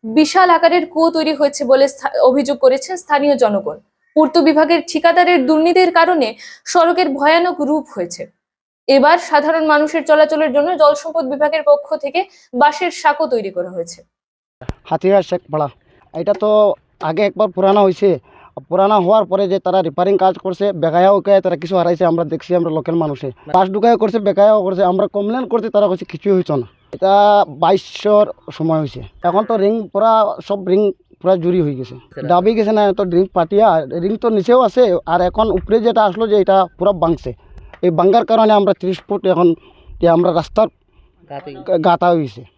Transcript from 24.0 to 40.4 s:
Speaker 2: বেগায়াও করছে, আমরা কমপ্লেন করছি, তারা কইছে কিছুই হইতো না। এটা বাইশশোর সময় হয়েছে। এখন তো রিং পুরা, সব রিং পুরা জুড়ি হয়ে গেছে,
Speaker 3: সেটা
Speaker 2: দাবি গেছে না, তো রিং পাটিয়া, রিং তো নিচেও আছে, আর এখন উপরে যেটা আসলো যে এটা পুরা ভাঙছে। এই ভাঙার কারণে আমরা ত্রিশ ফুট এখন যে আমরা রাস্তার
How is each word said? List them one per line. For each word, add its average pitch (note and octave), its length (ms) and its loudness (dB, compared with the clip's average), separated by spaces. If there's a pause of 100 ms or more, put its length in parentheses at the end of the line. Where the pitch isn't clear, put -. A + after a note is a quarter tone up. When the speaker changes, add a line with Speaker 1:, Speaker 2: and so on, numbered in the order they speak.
Speaker 2:
বেগায়াও G#3 440 2
করছে, F#3+ 200 -2
আমরা F#3 240 0
কমপ্লেন G#3+ 400 -4
করছি, A3 220 -4
তারা G#3 180 2
কইছে F#3 180 -4
কিছুই G3 280 -4
হইতো F3 220 -2
না। A#2+ 120 -4 (260)
এটা F#3+ 200 0 (360)
বাইশশোর F#3+ 800 0 (240)
সময় D#3+ 280 -2
হয়েছে। C#3 220 -8 (220)
এখন F3+ 220 0
তো A3+ 120 -2
রিং G3+ 160 0 (140)
পুরা, A3 240 0 (360)
সব G3+ 200 -6
রিং F#3+ 140 2 (400)
পুরা F#3 140 2
জুড়ি F3+ 260 -2
হয়ে D3 140 -4
গেছে, B2+ 200 -12
Speaker 3:
সেটা - 320 -16
Speaker 2:
দাবি F3+ 260 2
গেছে G#3+ 180 -2
না, G#3 220 2
তো G3+ 100 -2
রিং F3+ 300 0
পাটিয়া, G3+ 340 2 (360)
রিং G3+ 140 -2
তো A#3+ 120 -4
নিচেও A3+ 320 2
আছে, B3 220 2 (220)
আর E3+ 160 0
এখন G#3 300 -2
উপরে G3+ 280 -2
যেটা A3 240 0
আসলো G#3 240 -2
যে G#3 160 0
এটা F#3+ 140 2 (200)
পুরা G3+ 140 0
ভাঙছে। E3 400 -4 (500)
এই F3+ 100 2
ভাঙার F#3+ 340 2
কারণে A3 280 2
আমরা G3+ 200 2
ত্রিশ F#3 240 -4 (100)
ফুট G3+ 200 -6
এখন F3 200 2 (540)
যে F3 80 2
আমরা F3 240 2
রাস্তার E3+ 340 -2 (600)